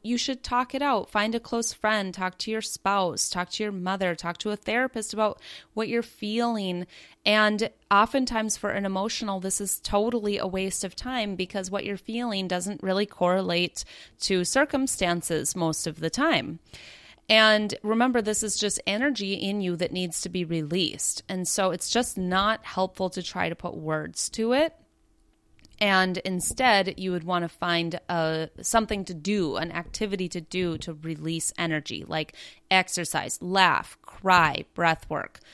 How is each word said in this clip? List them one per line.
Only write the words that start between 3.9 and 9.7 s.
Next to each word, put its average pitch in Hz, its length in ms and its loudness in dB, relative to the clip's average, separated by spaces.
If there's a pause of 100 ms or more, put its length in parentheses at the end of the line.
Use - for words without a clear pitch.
talk 170 260 -6
to 208 120 -2
a 208 40 -2
therapist 233 600 -2
about 214 260 0 (320)
what 220 140 -2
you're 233 160 0
feeling. 208 840 -2 (400)
And 214 460 4 (180)
oftentimes 220 680 2
for 208 120 -4
an 196 160 -2
emotional, 196 540 -2
this 185 220 -2
is 196 180 -2